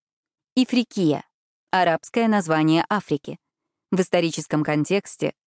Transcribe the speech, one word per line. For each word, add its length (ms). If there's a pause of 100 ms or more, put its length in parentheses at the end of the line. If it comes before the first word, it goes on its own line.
(560)
Ифрикия. 680 (480)
Арабское 560
название 640
Африки. 480 (540)
В 100
историческом 640
контексте 720 (140)